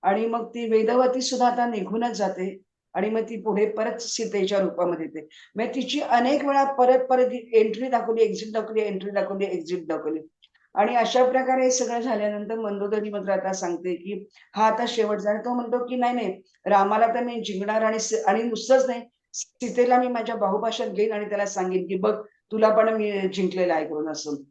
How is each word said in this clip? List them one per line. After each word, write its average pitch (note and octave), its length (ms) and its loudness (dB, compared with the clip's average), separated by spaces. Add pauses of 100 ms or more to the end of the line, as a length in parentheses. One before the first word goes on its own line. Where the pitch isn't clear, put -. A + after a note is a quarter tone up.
आणि G#3 220 2
मग A3+ 240 -4
ती A#3 220 -4
वेदवती B3 500 4
सुद्धा B3 260 0
आता A#3+ 180 2
निघूनच A3+ 460 -2
जाते F#3+ 500 -4 (320)
आणि G3 160 0
मग A3 120 0
ती A3 200 -8
पुढे G#3 240 2
परत G#3+ 320 -4
सीतेच्या G3+ 640 -2
रूपामध्ये E3+ 460 -2
येते. D3+ 220 -12 (280)
म्हणजे A3 200 -4
तिची C#4 240 -4
अनेक C4+ 460 2
वेळा C#4 180 4
परत B3+ 360 4
परत B3+ 280 2 (260)
एंट्री A3 360 4
दाखवली, A3+ 340 2
एक्झिट G#3+ 300 -2
दाखवली, A3 280 -2
एंट्री G3 300 -4
दाखवली, G3 340 -2
एक्झिट E3+ 420 -6
दाखवली. D#3 320 -4 (560)
आणि A3+ 200 2
अशा A#3+ 300 4
प्रकारे C4 380 2
हे B3+ 80 6
सगळं A#3+ 300 0
झाल्यानंतर G#3 540 -2
मंदोदरी G#3 540 -2
मात्र G3+ 220 -4
आता F#3+ 220 -2
सांगते F3 420 -4
की G3 320 -10 (280)
हा G3 100 2
आता A3 220 2
शेवटचा, G#3 420 -2
आणि G#3+ 100 0
तो B3 140 -4
म्हणतो A#3+ 320 -2
की B3 100 -6
"नाही, B3 180 0
नाही, G#3 280 -4 (240)
रामाला G3+ 420 4
तर A#3+ 160 0
मी A#3+ 180 -4
जिंकणार G3+ 400 -2
आणि A3 180 0
स-, - 280 -2
आणि A3+ 160 2
नुसतंच B3+ 420 2
नाही, A#3 160 -4 (320)
सीतेला B3 640 2
मी B3 100 2
माझ्या A#3 280 -4
बाहुपाशात G#3+ 520 -2
घेईन G#3 240 0
आणि G#3 180 -4
त्याला G3+ 160 -2
सांगेन F#3 420 -2
की F#3+ 80 -4
बघ, G#3+ 280 0 (280)
तुला G#3+ 180 4
पण A3 240 4
मी G#3 180 -2 (220)
जिंकलेला F3+ 400 0
आहे," D#3 120 0
करून D#3 240 -6
असं. D3 260 -6 (160)